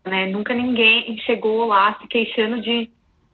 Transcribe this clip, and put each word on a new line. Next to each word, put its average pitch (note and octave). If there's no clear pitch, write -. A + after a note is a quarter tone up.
né? F#3+
Nunca G#3
ninguém A#3
chegou A3
lá G#3
se -
queixando A3+
de, A3+